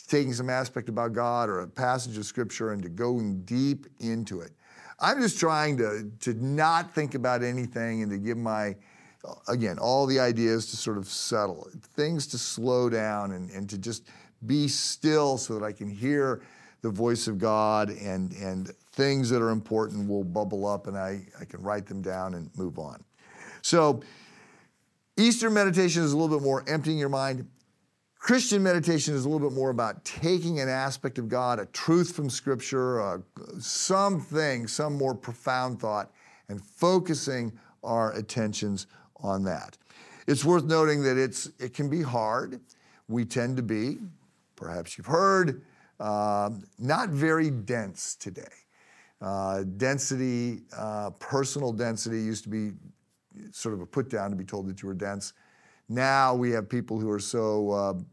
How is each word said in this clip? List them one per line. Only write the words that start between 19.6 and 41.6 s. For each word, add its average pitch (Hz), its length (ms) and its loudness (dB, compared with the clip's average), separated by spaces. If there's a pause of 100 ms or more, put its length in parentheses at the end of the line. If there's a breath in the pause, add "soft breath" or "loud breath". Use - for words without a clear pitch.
will 101 160 0
bubble 98 440 -2
up 101 180 -4
and 98 100 -6
I, 95 300 -6 (160)
I - 20 -12
can - 200 -14
write 104 240 -4
them 98 160 -8
down 92 320 -4
and 82 200 -10
move 92 220 -6
on. 76 260 -12 (600 loud breath)
So 151 380 6 (1160 loud breath)
Eastern 226 360 6
meditation 180 500 4
is 143 100 4
a 147 40 2
little 156 200 2
bit 139 60 0
more 135 240 2
emptying 156 320 0
your 139 100 0
mind. 135 380 -2 (720)
Christian 233 420 4
meditation 165 540 4
is 131 100 0
a 143 40 0
little 147 200 0
bit 131 60 -4
more 131 160 2
about 113 340 -2
taking 165 540 0
an 131 100 0
aspect 131 480 -2
of 117 100 -4
God, 123 300 2
a 101 100 -4
truth 170 480 2
from 143 140 -2
Scripture, 127 720 0
uh, 95 160 -2 (420)
something, 156 1080 0
some 147 260 -2
more 135 220 0
profound 127 640 -2
thought, 104 320 -2 (380 soft breath)
and 101 140 -8
focusing 151 880 0 (320 loud breath)
our 117 300 2
attentions 104 720 -2 (300 soft breath)
on 95 300 -2
that. 85 300 -6 (520 loud breath)
It's 139 180 2
worth 170 200 6
noting 156 360 4
that 131 160 4
it's, 131 400 0
it 123 160 -10